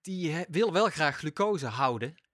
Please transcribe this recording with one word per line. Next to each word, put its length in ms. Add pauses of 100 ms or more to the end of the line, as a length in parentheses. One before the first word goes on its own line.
die, 300
hè, 180
wil 240
wel 160
graag 280
glucose 500
houden. 480 (180)